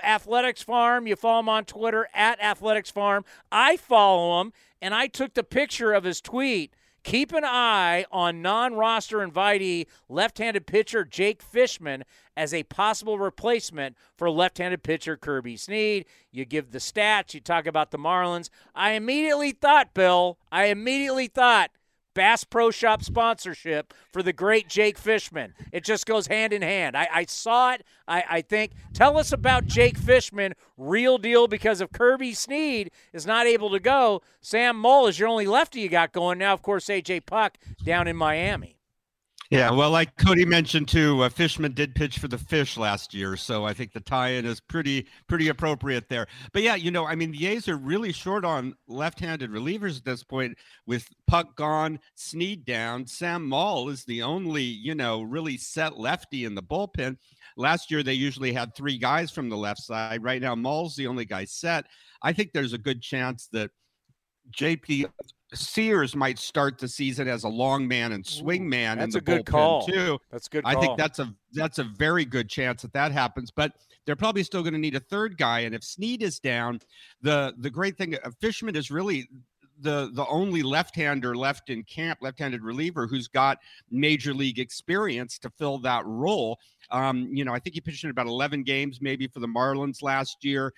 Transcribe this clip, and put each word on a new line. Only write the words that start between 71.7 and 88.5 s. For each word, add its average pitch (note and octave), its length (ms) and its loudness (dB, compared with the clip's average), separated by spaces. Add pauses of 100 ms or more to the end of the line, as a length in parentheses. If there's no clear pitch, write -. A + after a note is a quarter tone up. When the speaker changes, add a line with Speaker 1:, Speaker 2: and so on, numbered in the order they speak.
Speaker 2:
a C3 60 -4
very D3+ 400 0
good A#2+ 240 -4
chance B2+ 320 -4
that A#2+ 100 -16
that C#3+ 220 -2
happens, B2+ 360 -2
but D3+ 220 -2 (340)
they're - 120 -2
probably G3+ 260 -2
still F3+ 180 -6
gonna D#3+ 160 -4
need D#3 180 -2
a C3+ 40 -6
third G3+ 380 -6
guy. A#2 240 2
And A2+ 120 -4
if A2+ 120 -10
Snead A3+ 360 -6
is F#3+ 180 -4
down, A#2+ 420 -2 (400)
the, C#3+ 380 0
the C3 100 -8
great F3 280 -4
thing, E3 180 -4
uh, B2 160 -10 (100)
Fishman A3 340 -4
is C#3 160 -6
really E3 380 -4 (500)
the, C#3+ 340 -4
the C3+ 140 -4
only E3+ 360 0
left-hander C#3 720 -2
left C3 360 -4
in A2+ 140 -8
camp, D#3+ 380 -8
left-handed C3 400 -8
reliever B2+ 460 -6
who's A#2+ 220 -6
got C3+ 300 2 (300)
major C#3+ 440 0
league C3 260 -4
experience B2+ 800 -4
to - 120 -14
fill C#3+ 260 -4
that A#2+ 280 -2
role. A#2+ 540 -2 (320)
Um, B2+ 400 -2
you C#3 140 -4
know, B2+ 80 -4
I B2 60 -4
think D#3+ 160 -10
he E3 40 -10
pitched D#3 240 -12
in D#3+ 60 -6
about B2 180 -2
eleven C#3 360 -2